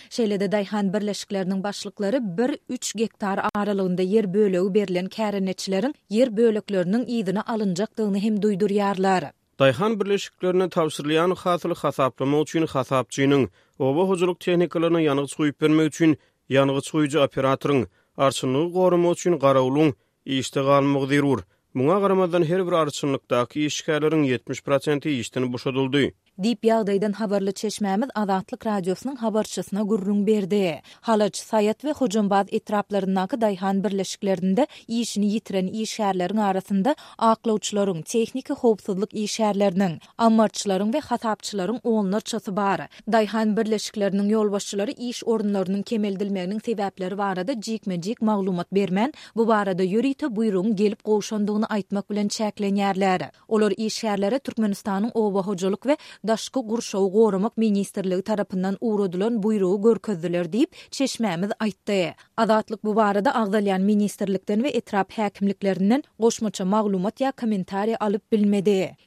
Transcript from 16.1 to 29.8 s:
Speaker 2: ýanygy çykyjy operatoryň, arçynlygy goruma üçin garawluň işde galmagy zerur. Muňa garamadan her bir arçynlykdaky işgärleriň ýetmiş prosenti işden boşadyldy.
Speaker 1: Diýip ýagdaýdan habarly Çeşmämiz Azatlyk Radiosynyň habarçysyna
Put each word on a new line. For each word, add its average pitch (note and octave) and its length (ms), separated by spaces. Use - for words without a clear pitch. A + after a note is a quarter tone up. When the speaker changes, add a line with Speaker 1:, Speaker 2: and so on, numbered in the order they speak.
Speaker 2:
ýanygy C3+ 320
çykyjy D3+ 440
operatoryň, C3+ 600
arçynlygy C#3 560
goruma F3 380
üçin F3 280
garawluň C3+ 540
işde C3+ 360
galmagy C#3 460
zerur. C#3+ 320
Muňa D3+ 260
garamadan F#3 440
her F3 240
bir F3 60
arçynlykdaky C#3+ 920
işgärleriň D3+ 640
ýetmiş B2 340
prosenti C#3+ 460
işden B2+ 440
boşadyldy. C3 580
Speaker 1:
Diýip A3 220
ýagdaýdan G#3 500
habarly G3 380
Çeşmämiz G#3 640
Azatlyk G3 500
Radiosynyň G3+ 500
habarçysyna G#3+ 680